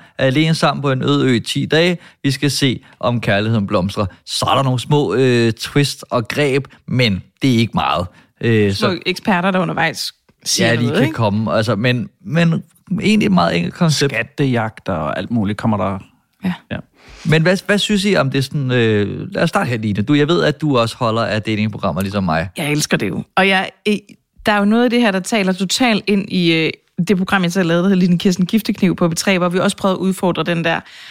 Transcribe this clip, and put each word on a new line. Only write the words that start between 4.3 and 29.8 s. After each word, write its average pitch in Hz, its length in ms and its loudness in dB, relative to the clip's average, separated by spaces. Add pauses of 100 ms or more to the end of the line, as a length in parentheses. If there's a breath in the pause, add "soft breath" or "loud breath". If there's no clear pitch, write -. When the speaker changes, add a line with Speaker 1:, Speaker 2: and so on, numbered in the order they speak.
Speaker 1:
er 98 100 2
der 135 80 2
nogle 127 160 0
små, 135 340 0
øh, 120 400 4
twist - 560 -4
og 120 180 -2
greb, 139 400 -2 (200 soft breath)
men 110 360 0 (180)
det 135 140 4
er - 20 4
ikke 117 160 2
meget. 80 340 -2 (340 soft breath)
Øh, 107 320 2
Speaker 2:
Små 208 160 -2
Speaker 1:
så 180 160 -2
Speaker 2:
eksperter, 185 460 -2
der 185 80 0
undervejs 165 540 -4 (320)
siger - 240 0
Speaker 1:
Ja, 117 60 2
de 117 60 0
Speaker 2:
noget, 120 140 0
Speaker 1:
kan 185 80 4
Speaker 2:
ikke? - 120 0
Speaker 1:
komme, 104 380 0
altså, 110 220 0
men, 120 340 -2 (160)
men 160 380 0 (380)
egentlig 214 240 2
et 208 60 2
meget 175 240 2
enkelt 175 180 -2
koncept. 147 400 0
Speaker 3:
Skattejagter 117 800 -4
og 78 240 -4
alt 98 140 -8
muligt 107 260 -2
kommer 110 200 -2
der. 98 220 -2 (460)
Speaker 2:
Ja. 180 80 -2 (180)
Speaker 3:
Ja. - 60 -8 (480 loud breath)
Speaker 1:
Men 160 160 2
hvad, 180 240 2
hvad 208 120 0
synes 202 280 0
I 202 100 2
om 139 160 0
det 135 140 0
sådan, 135 260 -4
øh, 104 600 0
lad - 100 -2
os 170 60 0
starte 113 180 -2
her, 123 100 -2
Line. 107 240 -2
Du, 143 120 0
jeg 147 140 2
ved, 170 160 0
at 151 180 0
du 147 160 2
også 117 200 0
holder 113 280 0
af 101 160 -2
datingprogrammer 104 600 -2
ligesom 98 220 -2
mig. 85 340 -2
Speaker 2:
Jeg 147 140 -4
elsker 147 260 0
det 104 120 -2
jo. - 140 -6 (120)
Og 190 120 4
jeg, 190 220 0 (180)
øh, 208 80 2 (500)
der 220 60 2
er 208 80 2
jo 202 60 2
noget 226 180 4
af 247 60 2
det 240 120 2
her, 226 100 2
der 190 80 0
taler 190 340 0
totalt 202 540 0
ind 196 240 0
i, 175 220 2
øh, 160 160 0 (380)
det 202 100 2
program, 185 260 0
jeg 175 80 0
selv 180 160 0
lavede, 170 160 2
der 196 60 2
hedder 185 160 2
Line 175 140 4
Kirsten 185 260 2
Giftekniv 202 500 0
på 175 140 2
P 165 60 -4
tre, 190 220 0
hvor 175 120 0
vi 180 100 0
også 196 180 0
prøvede 190 200 0